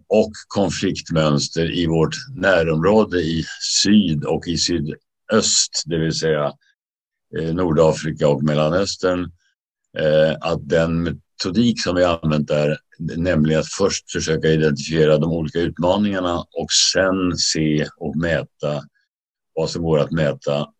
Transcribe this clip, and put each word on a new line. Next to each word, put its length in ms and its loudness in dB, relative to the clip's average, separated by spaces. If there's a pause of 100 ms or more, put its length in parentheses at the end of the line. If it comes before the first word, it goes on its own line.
och 220 2 (180)
konfliktmönster 1300 0
i 80 0
vårt 280 2 (220)
närområde 840 2
i 240 -2 (380)
syd 420 2
och 240 -4
i 100 -2
sydöst, 1300 -2
det 120 -2
vill 200 0
säga, 340 0 (840)
eh, 160 -2
Nordafrika 720 2
och 140 2
Mellanöstern, 800 0 (800)
eh, 420 2
att 280 -6
den 340 2
metodik 800 -2
som 140 -2
vi 80 4
har 180 0
använt 260 0
där, 280 0 (220)
nämligen 600 0
att 120 -4
först 400 -2
försöka 360 -2
identifiera 680 2
de 140 0
olika 280 -4
utmaningarna 800 0
och 340 -8 (220)
sen 420 0
se 600 0
och 200 -6
mäta 680 -4 (720)
vad 160 -2
som 120 -6
går 160 2
att 120 0
mäta 560 -2 (140)